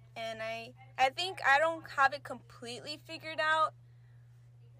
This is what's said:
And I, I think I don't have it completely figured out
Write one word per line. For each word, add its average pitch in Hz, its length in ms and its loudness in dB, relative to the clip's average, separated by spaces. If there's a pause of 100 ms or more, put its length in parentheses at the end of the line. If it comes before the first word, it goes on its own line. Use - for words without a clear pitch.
(160)
And 226 260 -8
I, 226 320 -8 (260)
I 262 100 6
think 359 360 -4
I 269 120 6
don't 320 260 2 (140)
have 269 160 6
it 285 100 -10
completely 247 840 -12
figured 320 360 -8
out 311 320 2 (1080)